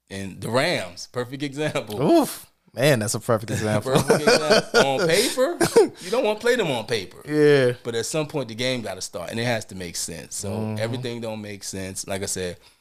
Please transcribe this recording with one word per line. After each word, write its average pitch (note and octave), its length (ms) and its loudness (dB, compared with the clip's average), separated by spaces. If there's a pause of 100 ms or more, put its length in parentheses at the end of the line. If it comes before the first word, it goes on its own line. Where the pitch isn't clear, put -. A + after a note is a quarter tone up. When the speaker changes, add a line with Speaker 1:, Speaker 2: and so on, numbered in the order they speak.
(100)
Speaker 1:
and G2 320 -10
the A2+ 80 -6
Rams, B2 600 -2
perfect B2+ 320 -8
example. C3+ 600 -4
Speaker 2:
Oof. C#4 480 2 (240)
Man, C3 240 4
that's G#2 160 -2
a A2+ 60 -4
perfect A2 300 0
Speaker 1:
<laughs> G#2+ 80 0
Speaker 2:
example. G#2+ 340 0
Speaker 1:
Perfect D3 300 4
example. D3+ 580 4
On C#3 180 4
Speaker 2:
<laughs> F#3 100 2
Speaker 1:
paper, C4 500 2 (420)
you F3 100 -10
don't A#3 140 0
wanna G#3+ 160 0
play B3 160 2
them F#3+ 160 0
on A2+ 140 -2
paper. G#2 380 -4
Speaker 2:
Yeah. C#3+ 600 4
Speaker 1:
But A#2+ 100 -6
at A2+ 100 -2
some D#3 220 -2
point, C#3 220 -6
the A#2 80 -10
game B2 260 -2
gotta F#2+ 180 -8
start, F2 300 -8
and A2 100 -4
it A#2+ 40 -2
has A#2 220 -2
to - 100 -16
make F2 200 -10
sense. - 400 -10
So G2+ 140 -6
Speaker 2:
Mm-hmm. G#2+ 300 -4
Speaker 1:
everything A#2+ 400 -6
don't A2 200 -8
make G#2 240 -12
sense. F#2+ 440 -8
Like G2 160 -4
I - 20 -6
said, F2+ 320 -6 (220)